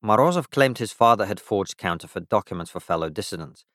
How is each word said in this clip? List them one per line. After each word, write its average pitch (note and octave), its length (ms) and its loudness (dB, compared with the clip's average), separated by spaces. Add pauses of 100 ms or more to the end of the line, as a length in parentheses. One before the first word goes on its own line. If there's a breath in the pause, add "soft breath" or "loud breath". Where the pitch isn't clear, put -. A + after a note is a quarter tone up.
Morozov C3 460 2
claimed C3+ 280 2
his A2+ 140 -6
father A#2 340 4
had G2 140 -6
forged G2 380 -4
counterfeit E2+ 500 -6
documents F#2+ 420 -4
for F2+ 120 -12
fellow E2 280 -4
dissidents D#2 540 -10 (120)